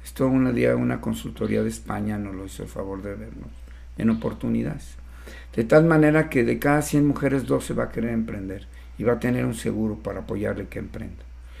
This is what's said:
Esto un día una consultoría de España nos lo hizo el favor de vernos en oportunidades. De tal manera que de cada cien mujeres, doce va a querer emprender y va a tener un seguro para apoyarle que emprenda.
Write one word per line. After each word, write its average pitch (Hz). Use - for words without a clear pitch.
Esto -
un 131
día 123
una 123
consultoría 110
de 110
España 104
nos 101
lo 95
hizo -
el 104
favor 98
de 101
vernos 110
en 117
oportunidades. 113
De 117
tal 151
manera 156
que 127
de 117
cada 147
cien 147
mujeres, 135
doce 127
va 120
a 113
querer 117
emprender 101
y 107
va 120
a 117
tener 127
un 127
seguro 107
para 98
apoyarle 101
que 104
emprenda. 95